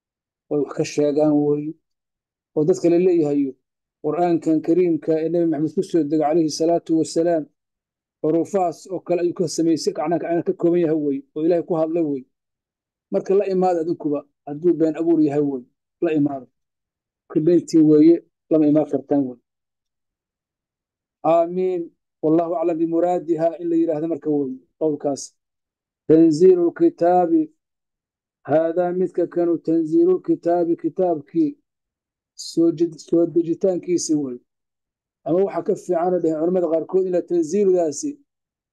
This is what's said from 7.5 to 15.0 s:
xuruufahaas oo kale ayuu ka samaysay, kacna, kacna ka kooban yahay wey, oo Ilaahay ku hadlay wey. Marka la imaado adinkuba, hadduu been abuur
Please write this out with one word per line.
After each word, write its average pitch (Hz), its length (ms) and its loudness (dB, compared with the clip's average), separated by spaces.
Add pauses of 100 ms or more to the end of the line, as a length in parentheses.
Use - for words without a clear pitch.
xuruufahaas 165 560 0 (120)
oo 170 80 -6
kale 175 220 -2
ayuu 175 120 -2
ka 175 140 -4
samaysay, 165 460 -2
kacna, 156 260 -2
kacna 170 240 -4
ka 190 100 -2
kooban 175 280 0
yahay 160 240 0
wey, 139 140 -2 (160)
oo 156 100 -6
Ilaahay 170 180 0
ku 185 120 -6
hadlay 160 280 -2
wey. 139 200 -6 (880)
Marka 196 240 -2
la 196 100 2
imaado 185 340 0
adinkuba, 156 400 -4 (260)
hadduu 156 280 0
been 156 240 0
abuur 165 240 2